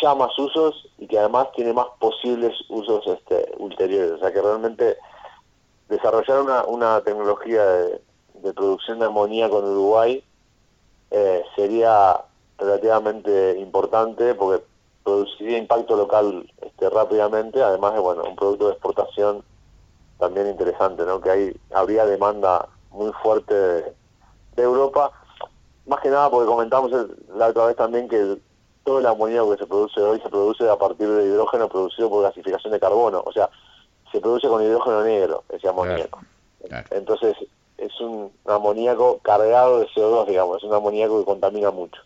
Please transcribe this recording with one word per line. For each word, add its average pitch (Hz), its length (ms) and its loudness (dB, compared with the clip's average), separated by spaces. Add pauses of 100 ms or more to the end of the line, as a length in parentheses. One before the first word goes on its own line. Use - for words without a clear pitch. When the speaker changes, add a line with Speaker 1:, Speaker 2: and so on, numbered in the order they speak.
Speaker 1:
ya 143 140 4
más 139 240 0
usos 151 500 -2 (100)
y 104 100 -16
que 107 100 0
además 110 380 2
tiene 117 160 -2
más 120 160 0 (100)
posibles 117 580 -2 (120)
usos, 107 400 -4
este, - 500 -2
ulteriores. 95 540 -2
O 80 60 -8
sea 92 140 -2
que 95 80 0
realmente 110 560 0 (920)
desarrollar 110 540 0
una, 131 240 0
una 113 340 0
tecnología 104 640 0
de, 90 360 0 (340)
de 95 180 -8
producción 98 480 -4
de 113 60 2
amoníaco 107 520 0
en 101 60 0
Uruguay, 110 600 2 (840)
eh, 98 320 2 (140)
sería 104 680 4 (340)
relativamente 101 1000 0
importante 98 800 -2
porque 95 280 0 (380)
produciría 101 560 -2
impacto 117 380 0
local, 101 520 0 (120)
este, - 280 -4
rápidamente, 107 720 0
además 101 340 2
de, 107 60 0
bueno, 90 220 -2
un 90 140 -8
producto 101 300 0
de 98 80 0
exportación 104 680 -2 (760)
también 95 280 -2
interesante, 90 580 -2
¿no? 92 160 -2
Que 92 100 0
hay, 98 300 -2 (120)
habría 98 340 2
demanda 98 640 0 (220)
muy 104 200 -6 (120)
fuerte 107 320 0
de, 90 400 0 (600)
de 120 80 0
Europa. 135 480 2 (760)
Más 139 140 -4
que 139 100 0
nada 143 200 4
porque 120 160 2
comentamos 117 460 0
el, 127 240 -2 (180)
la 113 140 2
otra 113 180 2
vez 117 100 0
también 120 320 -2
que 113 120 2
el, 98 220 -2 (420)
todo 135 140 0
el 127 80 2
amoníaco 110 460 2
que 101 60 0
se 98 80 -8
produce 104 340 -2
hoy 107 200 2
se - 80 -12
produce 107 400 0
a 101 80 4
partir 101 320 -2
de 104 160 2
hidrógeno 110 440 0
producido 95 420 -4
por 104 120 2
gasificación 98 500 -4
de 101 80 -2
carbono, 98 460 2
o - 60 -8
sea, 98 180 0 (600)
se 104 80 -2
produce 120 280 0
con 113 140 0
hidrógeno 110 400 0
negro 101 460 0
ese 95 200 -6
amoníaco. 90 500 -4
Speaker 2:
Claro, - 500 -20
claro. - 220 -14
Speaker 1:
Entonces, 104 460 -2 (420)
es - 220 -12
un 110 300 -10 (160)
amoníaco 110 760 0
cargado 117 580 4
de 104 140 0
C 110 80 0
O 107 80 4
dos, 113 160 2
digamos, 92 320 0
es - 60 -12
un 107 100 -2
amoníaco 107 440 0
que 95 60 0
contamina 98 460 -2
mucho. 90 360 -10